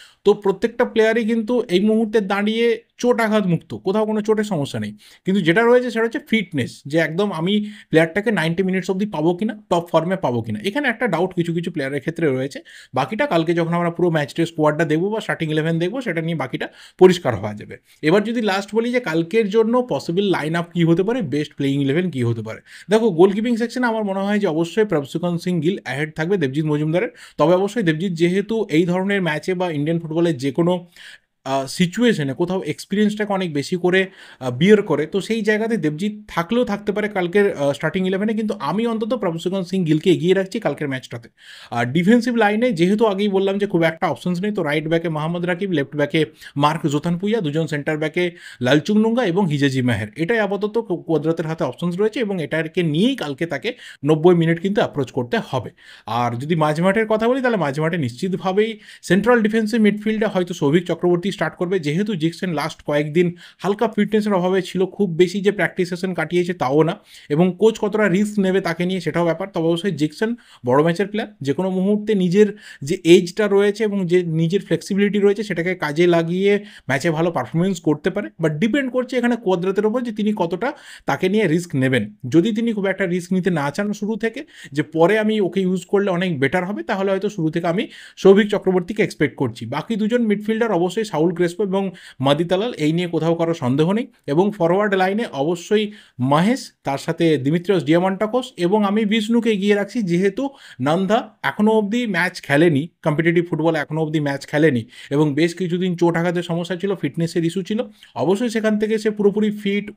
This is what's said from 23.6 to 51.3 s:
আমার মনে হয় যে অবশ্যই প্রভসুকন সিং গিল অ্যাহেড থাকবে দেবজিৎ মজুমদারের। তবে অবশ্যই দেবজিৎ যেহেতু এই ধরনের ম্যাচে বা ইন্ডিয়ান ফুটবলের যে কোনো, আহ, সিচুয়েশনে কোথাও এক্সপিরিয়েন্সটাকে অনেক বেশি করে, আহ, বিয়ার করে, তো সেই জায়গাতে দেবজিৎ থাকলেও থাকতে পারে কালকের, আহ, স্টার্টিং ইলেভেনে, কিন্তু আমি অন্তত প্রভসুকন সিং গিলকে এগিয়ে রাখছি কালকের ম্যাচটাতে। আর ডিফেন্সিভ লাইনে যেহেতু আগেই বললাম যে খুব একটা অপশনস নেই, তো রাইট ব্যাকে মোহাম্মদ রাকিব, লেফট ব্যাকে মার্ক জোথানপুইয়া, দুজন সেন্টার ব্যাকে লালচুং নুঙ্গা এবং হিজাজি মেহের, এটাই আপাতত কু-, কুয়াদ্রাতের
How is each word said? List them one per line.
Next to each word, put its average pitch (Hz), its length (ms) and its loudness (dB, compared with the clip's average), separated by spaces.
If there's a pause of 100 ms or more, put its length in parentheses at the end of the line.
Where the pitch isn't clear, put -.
আমার 220 180 -2
মনে 196 160 -4
হয় 202 180 0
যে 196 80 2
অবশ্যই 170 380 0
প্রভসুকন 170 540 -2
সিং 180 220 -2
গিল 175 240 0
অ্যাহেড 147 320 -4
থাকবে 170 200 0
দেবজিৎ 147 280 0
মজুমদারের। 156 440 0 (300)
তবে 156 160 6
অবশ্যই 196 280 0
দেবজিৎ 165 300 0
যেহেতু 196 580 0
এই 160 140 4
ধরনের 190 380 0
ম্যাচে 156 320 -2
বা 180 160 -2
ইন্ডিয়ান 156 300 -2
ফুটবলের 165 360 0
যে 135 160 -2
কোনো, 175 340 0 (580)
আহ, 135 220 -2
সিচুয়েশনে 175 680 0
কোথাও 175 280 -2
এক্সপিরিয়েন্সটাকে 208 680 -2
অনেক 185 200 -2
বেশি 143 240 -4
করে, 180 300 2 (340)
আহ, 127 100 -4
বিয়ার 190 320 6
করে, 156 240 -2
তো 190 140 -4
সেই 220 220 -4
জায়গাতে 214 340 0
দেবজিৎ 156 360 -2 (160)
থাকলেও 226 360 0
থাকতে 208 280 -2
পারে 208 160 -2
কালকের, 196 480 2
আহ, 143 160 0
স্টার্টিং 175 340 -2
ইলেভেনে, 196 280 0
কিন্তু 214 260 -4
আমি 185 260 -2
অন্তত 233 280 -2
প্রভসুকন 185 480 -4
সিং 185 220 -2
গিলকে 156 260 2
এগিয়ে 160 240 4
রাখছি 190 260 -2
কালকের 147 280 -4
ম্যাচটাতে। 123 400 -10 (420)
আর 120 160 -2
ডিফেন্সিভ 220 480 4
লাইনে 226 380 2
যেহেতু 196 340 2
আগেই 202 220 0
বললাম 196 300 0
যে 196 80 0
খুব 175 160 0
একটা 160 240 0
অপশনস 175 340 -4
নেই, 208 100 -2
তো 202 120 -4
রাইট 156 260 -2
ব্যাকে 165 200 0
মোহাম্মদ 165 360 -4
রাকিব, 180 260 -4
লেফট 143 260 -2
ব্যাকে 160 280 0 (320)
মার্ক 151 300 0
জোথানপুইয়া, 175 540 -2
দুজন 156 260 -2
সেন্টার 151 320 -4
ব্যাকে 156 320 -2 (300)
লালচুং 151 380 4
নুঙ্গা 226 260 2
এবং 190 240 2
হিজাজি 135 340 2
মেহের, 110 340 0
এটাই 165 220 0
আপাতত 208 400 -2
কু-, 220 180 -4
কুয়াদ্রাতের 160 500 -2